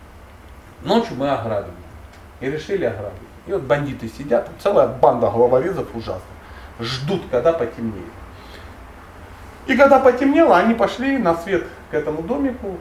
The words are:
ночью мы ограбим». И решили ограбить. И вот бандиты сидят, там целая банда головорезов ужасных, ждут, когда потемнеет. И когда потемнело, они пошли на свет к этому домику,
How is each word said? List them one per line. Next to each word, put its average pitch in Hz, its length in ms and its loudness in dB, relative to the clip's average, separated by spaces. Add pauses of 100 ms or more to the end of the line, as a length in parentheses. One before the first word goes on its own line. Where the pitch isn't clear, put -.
(840)
ночью 220 340 0
мы 139 140 -2
ограбим». 107 420 -4 (680)
И 127 100 -8
решили 160 340 -4
ограбить. 101 320 -6 (300)
И - 60 -4
вот - 100 -2
бандиты 135 440 -2
сидят, 117 380 -2
там - 160 -16
целая 165 260 4
банда 117 440 2
головорезов 123 640 2
ужасных, 104 260 -8 (580)
ждут, 131 520 -4
когда 127 220 2
потемнеет. 113 520 -6 (1600)
И 269 100 -2
когда 277 240 8
потемнело, 269 560 6
они 214 200 4
пошли 240 420 0
на 180 160 2
свет 180 300 -4 (260)
к - 60 -6
этому 151 260 -4
домику, 233 600 -4